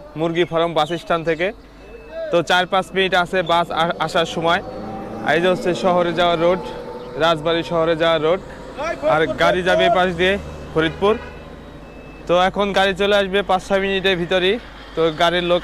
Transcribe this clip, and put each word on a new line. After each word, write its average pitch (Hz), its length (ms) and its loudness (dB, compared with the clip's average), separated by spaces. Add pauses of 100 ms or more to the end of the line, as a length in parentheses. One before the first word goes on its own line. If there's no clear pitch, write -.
(200)
মুরগি 170 320 0
ফার্ম 165 260 0
বাস 151 120 2 (120)
স্ট্যান্ড 165 280 -2
থেকে। 165 180 0 (840)
তো 170 60 4 (120)
চার 185 220 4
পাঁচ 190 140 2 (100)
মিনিট 190 180 2 (100)
আছে 185 160 -2 (120)
বাস 170 160 2 (140)
আ-, 170 140 0 (100)
আসার 165 300 0
সময়। 170 260 2 (720)
এই 165 100 4
যে 180 100 4
হচ্ছে 180 160 -2 (140)
শহরে 175 360 4
যাওয়ার 170 260 2
রোড, 180 160 2 (600)
রাজবাড়ী 165 380 2 (100)
শহরে 165 300 2
যাওয়ার 165 240 4
রোড। 180 140 2 (760)
আর 156 80 4 (200)
গাড়ি 175 260 4
যাবে 180 200 4
এই 170 100 4
পাশ 185 120 2 (100)
দিয়ে 185 140 2 (400)
ফরিদপুর। 165 420 2 (1120)
তো 170 80 4 (140)
এখন 202 180 -2 (100)
গাড়ি 196 240 4
চলে 202 200 4
আসবে 196 180 0 (100)
পাঁচ 185 180 2
ছয় 196 160 2
মিনিটের 190 380 0
ভিতরেই। 180 340 2 (400)
তো 160 60 0 (200)
গাড়ির 175 300 2
লোক 175 120 2